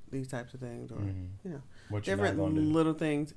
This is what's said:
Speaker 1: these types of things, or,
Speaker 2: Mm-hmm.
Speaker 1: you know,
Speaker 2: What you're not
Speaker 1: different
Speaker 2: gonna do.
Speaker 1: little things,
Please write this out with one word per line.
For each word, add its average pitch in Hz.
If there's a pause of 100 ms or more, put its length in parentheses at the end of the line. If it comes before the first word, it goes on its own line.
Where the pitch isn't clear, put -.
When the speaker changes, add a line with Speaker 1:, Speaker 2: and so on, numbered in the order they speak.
(120)
Speaker 1:
these 131
types 127
of 127
things, 123
or, -
Speaker 2:
Mm-hmm. 95 (200)
Speaker 1:
you 185
know, 131 (260)
Speaker 2:
What 104
you're 196
not 208
Speaker 1:
different 175
Speaker 2:
gonna 156
do. 156
Speaker 1:
little 160
things, 151